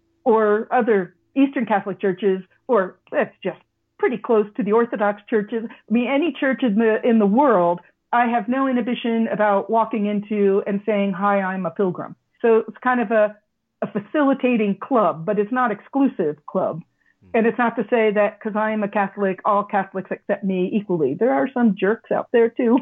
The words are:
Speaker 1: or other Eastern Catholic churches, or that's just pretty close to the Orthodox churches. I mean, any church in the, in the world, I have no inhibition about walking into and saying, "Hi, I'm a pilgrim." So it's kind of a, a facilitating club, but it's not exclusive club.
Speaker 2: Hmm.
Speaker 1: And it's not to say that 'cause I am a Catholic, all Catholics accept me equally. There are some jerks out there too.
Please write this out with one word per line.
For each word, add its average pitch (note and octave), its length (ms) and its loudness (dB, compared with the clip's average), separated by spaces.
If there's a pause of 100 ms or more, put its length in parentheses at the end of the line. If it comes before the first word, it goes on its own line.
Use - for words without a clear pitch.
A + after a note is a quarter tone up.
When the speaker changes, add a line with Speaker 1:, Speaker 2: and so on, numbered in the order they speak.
(240)
Speaker 1:
or G#3+ 480 2
other A3 440 0 (200)
Eastern C4+ 300 2
Catholic G3 340 -2
churches, F#3+ 420 0 (260)
or G3 320 0 (120)
that's - 320 -2
just F3 140 -6 (420)
pretty C4+ 180 0
close G#3+ 280 2 (100)
to - 80 -2
the G3 80 -2
Orthodox G#3 580 0
churches. A3 400 -2
I - 240 -8
mean, A#3+ 160 2
any C#4+ 300 0
church C4 240 -2
in G#3 120 0
the, A3 280 2
in A#3 160 4
the G#3 60 4
world, G3 560 2 (320)
I A#3+ 140 2
have A#3 200 -2
no C4+ 200 0
inhibition A#3 640 -2
about G#3 380 0
walking A3+ 360 0
into G3+ 640 0
and G3+ 180 -4
saying, G3+ 280 -2
"Hi, G3+ 280 0
I'm F#3+ 240 -6
a E3 60 -6
pilgrim." F3+ 440 -4 (260)
So A3+ 260 4
it's G#3 160 -16
kind B3 180 0
of G#3+ 100 -4
a, G#3 240 2 (460)
a G#3+ 100 -4
facilitating B3 920 0
club, E3 440 0
but G#3 140 0
it's G#3 120 -2
not B3+ 200 0
exclusive G#3 760 -2
club. D3+ 360 -4 (400)
Speaker 2:
Hmm. - 160 -20
Speaker 1:
And A3+ 100 2
it's A3+ 100 0
not A#3 200 -2
to B3 120 -2
say A3 220 2
that G3+ 300 0
'cause G#3 140 -6
I G#3+ 160 -2
am G#3+ 120 -2
a G3+ 60 -2
Catholic, G3 560 -2
all G3+ 180 2
Catholics F#3+ 480 -6
accept - 320 -6
me F#3+ 300 -2
equally. F3 400 -2
There A#3 200 0
are C4+ 200 0
some A#3 220 2
jerks G3+ 360 -4
out - 200 -2
there A#3 180 4
too. A#3+ 320 2